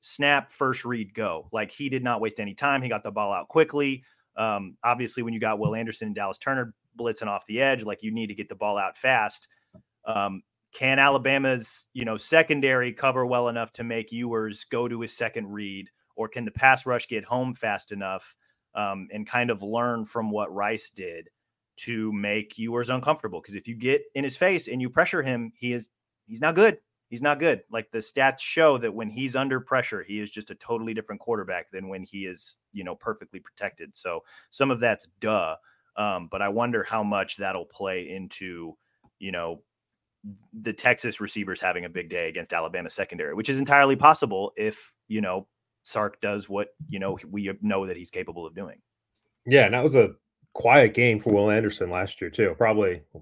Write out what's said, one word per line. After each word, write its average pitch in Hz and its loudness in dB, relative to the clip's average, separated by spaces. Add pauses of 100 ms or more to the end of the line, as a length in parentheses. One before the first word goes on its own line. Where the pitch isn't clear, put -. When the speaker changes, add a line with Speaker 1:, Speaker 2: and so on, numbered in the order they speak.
Speaker 1:
snap, 143 0
first 131 -2
read, 113 -6
go. 87 -4
Like, 107 -4
he 143 -8
did 127 -4
not 120 0
waste 110 -4
any 101 -6
time. 139 0
He 127 -4
got 107 -4
the 107 -8
ball 101 -2
out 87 -6
quickly. 143 2 (320)
Um, 104 -2
obviously, 120 0
when 117 -4
you 113 -4
got 110 0
Will 107 0
Anderson 110 -6
and 104 -6
Dallas 98 -4
Turner 127 -4 (260)
blitzing 113 -4
off 101 -4
the 113 0
edge, 131 4
like, 104 -8
you 110 -6
need 113 -4
to 104 -8
get 101 -10
the 104 -12
ball 104 -2
out 95 -4
fast. 123 0 (560)
Um, 101 -2 (300)
can 135 2
Alabama's, 135 2
you 120 -6
know, 110 -4
secondary 135 4
cover 127 0
well 123 2
enough 117 -4
to 120 -10
make 113 -6
Ewers 113 -4
go 120 -2
to 117 -6
his 113 -8
second 110 -6
read, 98 -10 (260)
or 110 -4
can 120 -8
the 104 -8
pass 131 -2
rush 123 -2
get 107 -6
home 127 -2
fast 104 -6
enough, 95 -8 (400)
um, 98 -6
and 107 -8
kind 120 0
of 98 -4
learn 117 -2
from 110 -4
what 104 -4
Rice 104 -4
did 82 -14 (500)
to 110 -4
make 104 -2
Ewers 117 -4
uncomfortable? 131 -2
'Cause 98 -18
if 101 -12
you 117 -8
get 127 0 (100)
in 139 -2
his 131 -6
face 180 2
and 127 -4
you 127 -2
pressure 160 2
him, 120 -4
he 120 -4
is, 117 -8 (360)
he's 113 -12
not 156 2
good. 214 6 (320)
He's 120 -8
not 147 4
good. 143 2
Like, 110 -6
the 113 -4
stats 135 2
show 156 6
that 113 -2
when 110 -6
he's 127 -4
under 131 0
pressure, 117 -2
he 101 -8
is 104 -8
just - -12
a 98 -14
totally 113 -6
different 107 -8
quarterback 95 -6
than 95 -10
when 95 -10
he 98 -12
is, 92 -12 (160)
you 101 -10
know, 87 -8
perfectly 104 -10
protected. - -10
So 85 -6 (240)
some 139 0
of 117 0
that's 113 2 (140)
duh. 95 0 (400)
Um, 95 -2
but 98 -6
I 101 0
wonder 113 0
how 110 -2
much 101 -2
that'll 95 -4
play 95 -6
into, 87 -12 (400)
you 98 -10
know, 85 -6 (960)
the 107 -4
Texas 120 0
receivers 95 -6
having 90 -2
a 87 -10
big 85 -10
day 87 -4
against 85 -10
Alabama 85 -4
secondary, 80 -6
which 110 -4
is 135 0
entirely 139 6
possible 101 4
if, 107 -4 (140)
you 107 -2
know, 95 -4 (380)
Sark 104 -4
does 104 -4
what, 101 -4 (140)
you 98 -6
know, 95 -4 (120)
we 101 -4 (120)
know 98 0
that 92 -6
he's 87 -16
capable 87 -10
of 80 -14
doing. 87 -12 (640)
Speaker 2:
Yeah, 127 10
and 101 4
that 123 4
was 147 4
a 110 10 (440)
quiet 120 8
game 117 4
for 110 2
Will 101 6
Anderson 104 0
last 92 -4
year 87 -6
too. 95 2
Probably 104 2 (200)